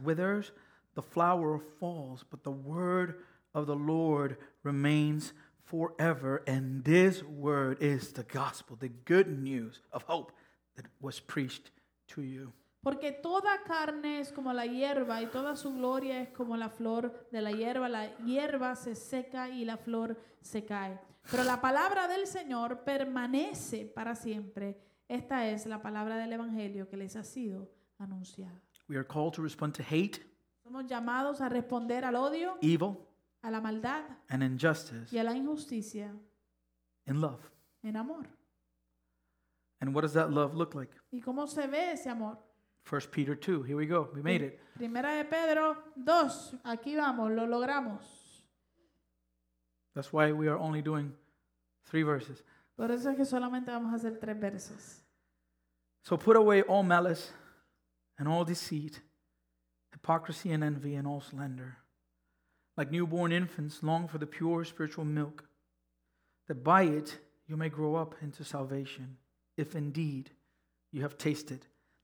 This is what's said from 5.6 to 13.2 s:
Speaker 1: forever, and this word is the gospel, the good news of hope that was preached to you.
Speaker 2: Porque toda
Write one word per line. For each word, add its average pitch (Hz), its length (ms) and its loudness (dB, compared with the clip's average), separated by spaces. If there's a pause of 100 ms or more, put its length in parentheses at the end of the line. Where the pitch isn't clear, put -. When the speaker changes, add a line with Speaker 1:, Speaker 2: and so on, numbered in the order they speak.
Speaker 1:
forever, 160 840 0
and 131 380 0
this 185 380 8
word 143 580 0
is 143 320 2
the 123 120 -8
gospel, - 540 -6
the 127 100 -6
good 170 400 6
news 135 520 -4 (120)
of 127 100 -6
hope 131 300 -2 (440)
that 135 100 -16 (140)
was 135 200 -10
preached - 500 -6 (380)
to - 140 -10
you. 131 300 -10 (340)
Speaker 2:
Porque 285 240 -2
toda 392 540 0